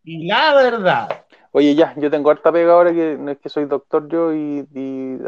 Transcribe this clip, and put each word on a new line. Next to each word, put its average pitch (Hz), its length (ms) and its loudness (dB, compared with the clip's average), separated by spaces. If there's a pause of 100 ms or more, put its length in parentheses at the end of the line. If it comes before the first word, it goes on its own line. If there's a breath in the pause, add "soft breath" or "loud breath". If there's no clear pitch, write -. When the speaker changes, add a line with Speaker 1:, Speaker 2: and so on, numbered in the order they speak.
Speaker 1:
y 160 240 -12
la 277 260 2
verdad. 214 680 0 (260 soft breath)
Speaker 2:
Oye, 143 240 4
ya, 156 220 2
yo 147 120 -2
tengo 147 220 0
harta 151 220 2
pega 170 220 4
ahora 175 180 4
que 160 260 -2
no 143 140 -8
es 139 60 -12
que - 100 -14
soy 147 160 -4
doctor 147 440 -4
yo 165 240 -2
y, 147 420 -6
y, 131 540 -10